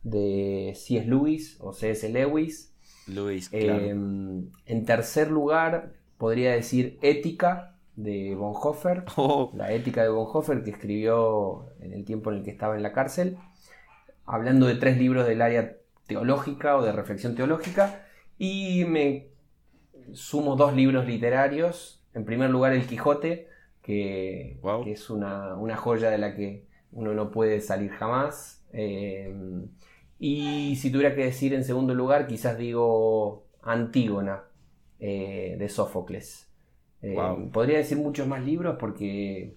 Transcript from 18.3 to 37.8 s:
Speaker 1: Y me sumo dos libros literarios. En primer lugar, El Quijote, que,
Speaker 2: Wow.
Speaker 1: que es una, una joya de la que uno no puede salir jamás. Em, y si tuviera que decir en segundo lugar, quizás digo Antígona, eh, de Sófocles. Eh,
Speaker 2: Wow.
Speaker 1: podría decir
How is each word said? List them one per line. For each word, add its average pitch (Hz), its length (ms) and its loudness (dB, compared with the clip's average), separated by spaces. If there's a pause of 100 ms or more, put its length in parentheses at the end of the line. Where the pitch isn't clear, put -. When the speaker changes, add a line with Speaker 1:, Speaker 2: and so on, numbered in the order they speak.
Speaker 1:
Y 185 480 0
me 143 420 2 (880)
sumo 147 420 -2
dos 139 200 6
libros 131 320 4
literarios. 139 960 0 (100)
En 113 120 -6
primer 123 260 2
lugar, 131 220 4
El 127 120 2
Quijote, 147 640 0 (340)
que, 95 800 -4
Speaker 2:
Wow. 107 220 -2
Speaker 1:
que 107 100 -8
es - 160 -14
una, 98 460 -6
una 110 200 -4
joya 113 360 2
de 107 80 0
la 104 160 -2
que 101 340 -8 (220)
uno 110 220 -4
no 107 160 -2
puede 107 320 2
salir 98 300 -2
jamás. 131 840 -4
Em, 98 960 -6 (520)
y 147 580 -2
si 131 140 0
tuviera 139 220 4
que 139 120 0
decir 135 280 0
en 131 100 0
segundo 127 300 0
lugar, 131 320 4
quizás 117 320 -2
digo 110 880 2 (160)
Antígona, 113 840 0 (560)
eh, 98 600 -6
de 101 100 -4
Sófocles. - 800 -6 (540)
Eh, 98 120 -6
Speaker 2:
Wow. 90 360 -2
Speaker 1:
podría 131 260 2
decir 147 220 0